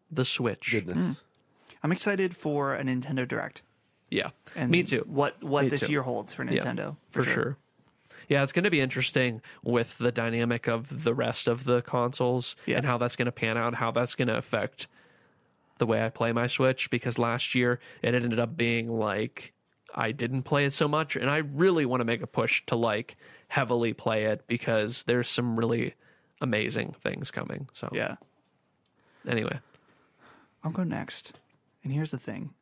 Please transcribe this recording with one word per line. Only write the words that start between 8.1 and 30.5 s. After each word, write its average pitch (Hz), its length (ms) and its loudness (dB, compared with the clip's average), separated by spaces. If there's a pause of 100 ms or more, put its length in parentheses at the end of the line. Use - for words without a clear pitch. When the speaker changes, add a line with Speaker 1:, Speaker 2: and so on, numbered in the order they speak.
Speaker 1:
Yeah, 139 160 4
it's 135 80 0
gonna 185 200 2
be 151 100 4
interesting 127 600 0 (220)
with 120 360 0
the 120 120 2
dynamic 117 560 0
of 123 360 -2
the 117 100 4
rest 120 340 -2
of 123 160 2
the 123 200 4
consoles 123 720 0 (100)
Speaker 3:
Yeah. - 120 0
Speaker 1:
and 127 80 2
how 127 120 4
that's 120 180 0
gonna 120 160 0
pan 113 260 0
out, 117 180 0
how 117 160 0
that's 120 240 2
gonna 120 200 2
affect 113 520 -2 (920)
the 127 80 0
way 110 180 2
I 110 60 0
play 117 240 0
my 120 140 2
Switch, 131 420 0
because 120 300 -2
last 117 360 0
year 123 240 2 (220)
it 117 140 2
ended 117 240 0
up 117 180 0
being 117 340 0
like 107 600 -2 (400)
I 110 180 0
didn't 131 320 -2
play 143 220 2
it 139 80 0
so 151 140 4
much, 151 280 0
and 127 140 0
I 147 80 2
really 156 480 4
wanna 123 180 2
make 117 180 0
a 120 60 -6
push - 400 0
to, - 80 0
like, 113 400 0 (320)
heavily 117 460 2
play 110 320 0
it 107 200 -2
because 117 580 0
there's 120 240 0
some 120 300 0
really 117 380 0 (460)
amazing 113 520 0
things - 380 -6
coming. - 420 -8
So - 180 -10
Speaker 3:
Yeah. 110 240 -2 (1120)
Speaker 1:
anyway. 120 320 -2 (1040)